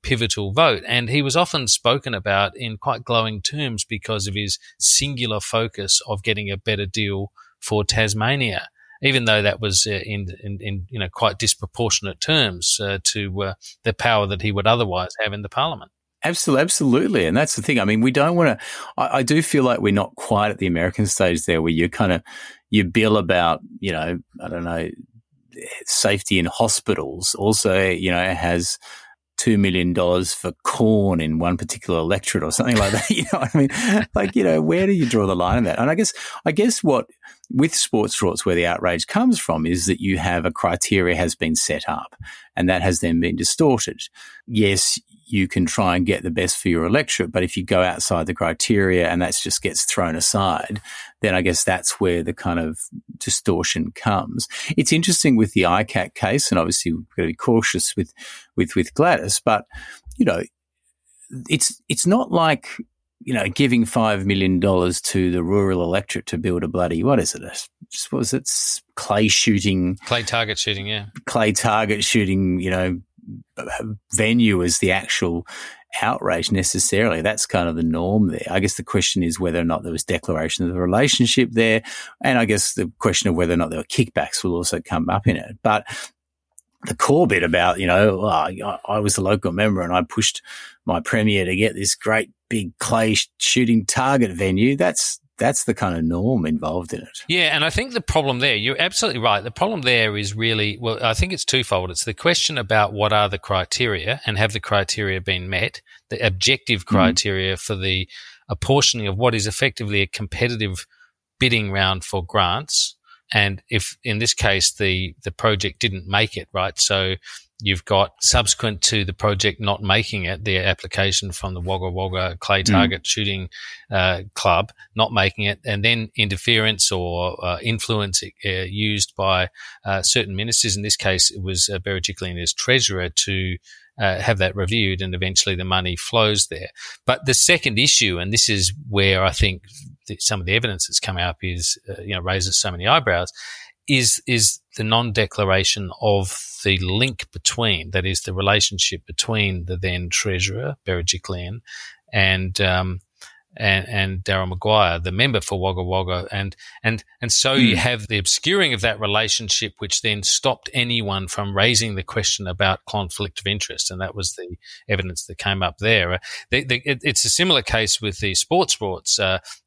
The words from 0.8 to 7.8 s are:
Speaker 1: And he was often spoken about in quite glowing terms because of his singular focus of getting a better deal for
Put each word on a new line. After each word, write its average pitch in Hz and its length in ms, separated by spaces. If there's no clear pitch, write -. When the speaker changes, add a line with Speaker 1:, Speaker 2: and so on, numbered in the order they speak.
Speaker 1:
And 120 200
he 139 140
was 131 140
often 156 320
spoken 123 460
about 98 420
in 113 200
quite 120 280
glowing 110 360
terms 131 440
because 107 420
of 101 80
his 104 240
singular 120 580
focus 107 680
of 104 160
getting 104 260
a 98 60
better 101 300
deal 101 440
for 104 240